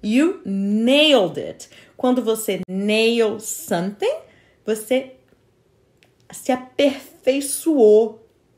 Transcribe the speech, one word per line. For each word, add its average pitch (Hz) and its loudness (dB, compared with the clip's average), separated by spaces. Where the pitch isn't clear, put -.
You 277 0
nailed 208 2
it. - -14
Quando 254 0
você 214 -4
nail 214 0
something, 202 -4
você 254 -4
se - -6
aperfeiçoou 254 0